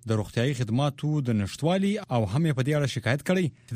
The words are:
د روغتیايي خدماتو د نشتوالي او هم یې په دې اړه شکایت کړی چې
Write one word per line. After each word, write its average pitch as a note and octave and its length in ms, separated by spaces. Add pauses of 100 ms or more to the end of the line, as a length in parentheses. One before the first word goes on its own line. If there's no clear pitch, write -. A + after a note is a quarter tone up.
(100)
د A2 100
روغتیايي A#2+ 380
خدماتو C3 500 (180)
د A#2 120
نشتوالي F3+ 540 (220)
او A#2 100
هم A2 200
یې D#3 140
په C3 80
دې D3 120
اړه C#3+ 160
شکایت B2 340
کړی F#3 180 (200)
چې - 100